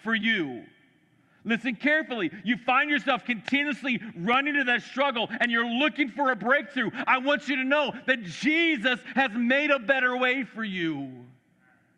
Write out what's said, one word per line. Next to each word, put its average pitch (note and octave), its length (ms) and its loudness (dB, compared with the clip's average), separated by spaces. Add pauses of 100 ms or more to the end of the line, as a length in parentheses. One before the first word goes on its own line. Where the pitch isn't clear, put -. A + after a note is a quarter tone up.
for A3 100 0
you." G3+ 500 0 (800)
Listen A3+ 320 0
carefully. C4 540 0 (140)
You A3 120 0
find C4+ 340 2
yourself C4 340 0
continuously B3+ 760 -2 (160)
running B3+ 380 2
to C#4+ 100 2
that A#3+ 180 0
struggle B3+ 460 -2 (120)
and A#3+ 100 2
you're A#3 140 2
looking C4+ 440 0
for C4 240 0
a A#3 40 -2
breakthrough. A#3 540 -2 (160)
I B3+ 120 4
want C#4+ 300 0
you C#4+ 80 -2
to C4 80 -2
know C4+ 280 2 (140)
that B3+ 180 0
Jesus C4 720 0 (160)
has C4+ 180 2
made C4 380 2
a C#4 80 4
better B3+ 380 2
way B3+ 260 2
for A3 220 -10
you. D3 600 -6 (720)